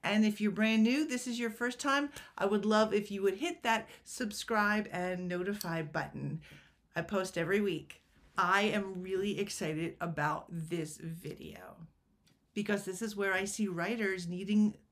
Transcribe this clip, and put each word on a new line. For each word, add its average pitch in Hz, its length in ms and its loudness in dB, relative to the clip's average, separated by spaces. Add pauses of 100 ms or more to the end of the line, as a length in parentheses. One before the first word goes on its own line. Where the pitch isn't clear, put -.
And 214 220 4
if 208 160 2
you're 208 120 2
brand 220 300 4
new, 262 240 6
this 247 200 -4
is 240 120 -4
your 233 120 -2
first 247 280 -4
time, 285 300 2 (300)
I 196 80 0
would 202 180 2
love 214 300 4
if 208 160 0
you 196 140 -4
would 190 100 4
hit 339 280 -4
that 226 280 0 (140)
subscribe 208 880 0
and 180 380 -4
notify 180 540 -2
button. 143 580 -6 (560)
I 170 60 -2
post 185 340 -2
every 180 240 2
week. 170 380 -2 (400)
I 190 240 4
am 190 400 0
really 190 360 0
excited 165 600 -2
about 156 480 -2
this 160 480 -6
video - 800 -12 (800)
because 208 320 -2
this 185 160 -6
is 214 120 -4
where 196 200 0
I 190 100 0
see 202 240 -2
writers 185 580 -2
needing 208 520 2 (140)